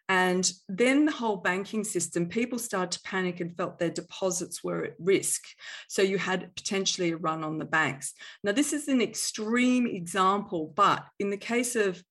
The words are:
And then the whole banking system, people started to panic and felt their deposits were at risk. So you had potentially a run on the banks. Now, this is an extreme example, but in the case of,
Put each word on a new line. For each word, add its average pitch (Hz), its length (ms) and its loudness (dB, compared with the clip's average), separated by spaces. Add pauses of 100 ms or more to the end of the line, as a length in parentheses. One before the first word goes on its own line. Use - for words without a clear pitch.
And 185 400 4 (200)
then 254 360 4
the 302 60 4
whole 226 280 -2
banking 196 440 -2
system, 175 460 -2
people 240 320 -2
started 196 320 -2
to - 100 -6
panic 185 380 -2
and 175 160 -6
felt 170 240 -4
their 165 100 0
deposits 175 720 -4
were 170 220 -4
at - 160 -8
risk. - 420 2 (460)
So - 140 0
you 196 160 2
had 180 360 -4
potentially 190 560 -2
a 165 60 -2
run 160 260 -2
on 156 160 -4
the 147 60 -6
banks. 147 500 0 (300)
Now, 202 80 2
this 294 200 2
is 294 140 -4
an 262 160 4
extreme 240 840 2
example, 185 880 0
but 196 280 4 (140)
in 202 120 0
the 202 60 -2
case 240 380 -2
of, 196 260 0 (100)